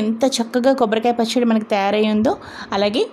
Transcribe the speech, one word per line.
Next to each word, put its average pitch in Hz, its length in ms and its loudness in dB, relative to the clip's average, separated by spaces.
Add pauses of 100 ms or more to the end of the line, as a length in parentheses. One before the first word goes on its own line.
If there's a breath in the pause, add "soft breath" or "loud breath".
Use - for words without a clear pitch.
ఎంత 226 220 -2 (140)
చక్కగా 240 420 0
కొబ్బరికాయ 226 400 2
పచ్చడి 240 320 0
మనకు 220 200 0
తయారై 202 320 0 (100)
ఉందో. 220 200 2 (420 loud breath)
అలాగే 208 380 0